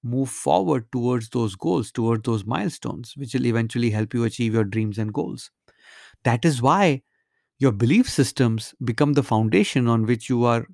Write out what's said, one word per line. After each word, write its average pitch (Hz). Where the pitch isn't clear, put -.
move 127
forward 151
towards 123
those 113
goals, 156
towards 113
those 113
milestones, 135
which 139
will 127
eventually 117
help 107
you 117
achieve 113
your 113
dreams 107
and 107
goals. -
That 120
is 143
why 151
your 135
belief 123
systems 117
become 131
the 139
foundation 117
on 113
which 117
you 120
are 117